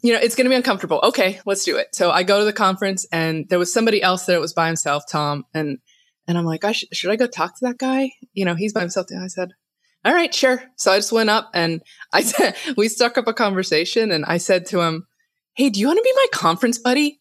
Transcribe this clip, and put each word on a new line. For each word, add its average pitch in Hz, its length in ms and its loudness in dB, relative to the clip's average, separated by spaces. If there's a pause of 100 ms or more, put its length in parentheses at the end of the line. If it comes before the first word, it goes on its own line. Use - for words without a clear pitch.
You 240 100 4
know, 226 100 4
"It's 240 120 2
gonna 254 160 2
be 262 40 4
uncomfortable." 196 480 0
"Okay, 190 440 2
let's 196 180 -2
do - 120 0
it." - 180 -2
So 175 160 2
I 180 120 2
go 202 160 2
to 208 60 2
the 208 80 0
conference, 196 600 0
and 160 360 -2
there 180 100 2
was 175 140 -2
somebody 226 300 2
else 185 240 0
that 175 140 2
was 165 120 -4
by 165 160 0
himself, 151 420 -2
Tom, 147 340 -2 (100)
and, 147 240 -4 (500)
and 175 100 0
I'm 170 80 -2
like, 160 180 -4
"I 208 80 0
sh-, - 200 -6
should 180 180 -4
I 214 60 0
go 240 100 2
talk 196 320 -6
to 254 80 -4
that 247 120 -6
guy?" 262 320 -2 (220)
You 196 140 -4
know, 175 80 0
he's 202 180 -4
by 214 80 -2
himself. 180 300 -4
And 190 120 -10
I 185 60 -10
said, 180 220 -8 (560)
"All 262 80 4
right, 339 200 0
sure." 254 280 2 (140)
So - 160 2
I 196 40 4
just 208 160 -2
went 220 160 2
up 220 240 0
and 165 300 -2 (320)
I 185 80 4
<laughs> - 0 -
said, - 340 0 (180)
we 214 140 2
struck 240 300 0
up 233 80 -2
a 226 80 -2
conversation, 196 760 0
and 156 140 -2
I 170 140 0
said 180 300 0
to 180 120 0
him, 160 260 -2 (500)
"Hey, 277 120 2
do 202 100 -2
you 220 100 2
wanna 359 120 4
be 508 160 2
my 539 160 4
conference 233 460 0
buddy?" 285 420 0